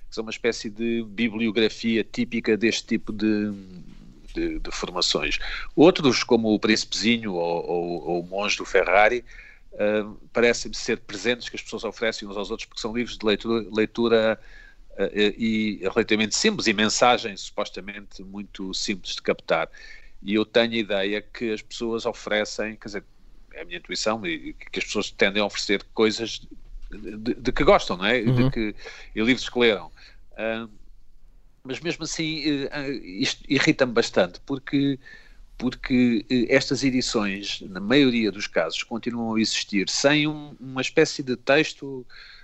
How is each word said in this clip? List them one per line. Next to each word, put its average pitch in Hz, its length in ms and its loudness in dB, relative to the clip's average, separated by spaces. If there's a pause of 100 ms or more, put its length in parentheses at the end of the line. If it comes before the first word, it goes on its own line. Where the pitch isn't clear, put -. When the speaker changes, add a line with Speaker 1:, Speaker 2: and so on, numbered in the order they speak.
Speaker 1:
que - 60 -12
são 110 80 -4
uma 110 80 -8
espécie 113 380 -2
de 117 400 -2
bibliografia 110 960 0
típica 117 500 0
deste 104 300 2
tipo 110 260 -2
de, 107 400 0 (800)
de, 82 260 -4
de - 120 -6
formações. 87 680 -2 (360)
Outros, 151 480 6
como 113 300 4
o 98 60 4
Príncipezinho 107 720 0
ou, 85 340 0
ou, 85 400 -2
ou 87 140 0
o 85 40 -6
Monge 95 300 -2
do 92 100 -4
Ferrari, 104 600 6 (520)
ah, 104 320 0 (220)
parecem-me 117 420 2
ser - 260 -2
presentes 110 500 -4
que 113 80 -12
as - 40 -10
pessoas 107 220 -10
oferecem 110 420 -4
uns 101 120 -8
aos 95 120 -4
outros, - 160 -8
porque - 160 -16
são 110 140 -4
livros 120 220 -4
de - 80 -4
leitura, 110 480 0
leitura, 110 640 2 (580)
ah, 98 160 0
e, 107 680 0
e 95 80 -2
relativamente 107 460 2
simples, 208 320 2
e 107 60 4
mensagens 110 680 2
supostamente 101 800 -10
muito 98 500 -10
simples - 420 -6
de - 60 -10
captar. 85 480 -2 (540)
E 98 120 -2
eu 107 100 2
tenho 117 280 2
a 117 40 0
ideia 101 440 -2
que 117 300 -6
as 107 100 -4
pessoas 113 440 -6
oferecem, 107 720 -4
quer - 100 -14
dizer, 101 160 -8 (500)
é - 100 -14
a - 20 -14
minha 87 120 -10
intuição, 107 480 -4
e, 76 240 -6
e 71 40 -12
que - 260 -8
as - 60 -4
pessoas - 260 -2
tendem 104 300 2
a 101 40 4
oferecer - 380 -2 (100)
coisas - 480 0 (500)
de, - 260 -10
de, - 160 -2
de - 180 -4
que - 140 2
gostam, 170 320 6
não 92 80 -2
é? 117 160 2
Speaker 2:
Uhum. 123 140 2
Speaker 1:
De 131 160 4
que, 110 240 -2 (380)
e 110 80 -2
livros 120 280 2
que 123 100 -2
leram. 98 320 4 (460)
Ah, 113 300 -4 (960)
mas 131 180 -8
mesmo 160 220 -6
assim, 156 400 -4 (200)
eh, 127 80 -4
ah, 139 180 -6
isto 104 600 -4
irrita-me 131 420 4
bastante, 113 540 2
porque, 139 520 0 (600)
porque, 123 720 2
eh, 123 260 4
estas 135 280 0
edições, 104 800 0
na 95 180 -10
maioria 117 520 4
dos 104 160 -8
casos, 82 360 -2
continuam 117 520 -4
a 110 60 4
existir - 480 0
sem 147 380 4
um, 147 320 -8
uma 131 220 -6
espécie 151 420 2
de 127 120 -2
texto 139 680 0 (380)